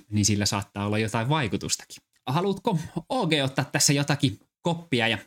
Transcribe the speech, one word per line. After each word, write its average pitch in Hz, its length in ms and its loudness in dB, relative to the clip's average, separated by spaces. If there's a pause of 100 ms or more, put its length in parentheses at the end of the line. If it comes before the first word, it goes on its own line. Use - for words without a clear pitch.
niin 104 160 2
sillä 101 200 2
saattaa 101 400 -2
olla 104 120 0
jotain 113 320 0
vaikutustakin. 120 760 -4 (240)
Haluatko 185 520 0 (300)
O 254 180 0
G 147 40 0 (120)
ottaa 135 220 0
tässä 143 280 2
jotakin 139 460 2 (220)
koppia 165 460 0
ja 110 200 2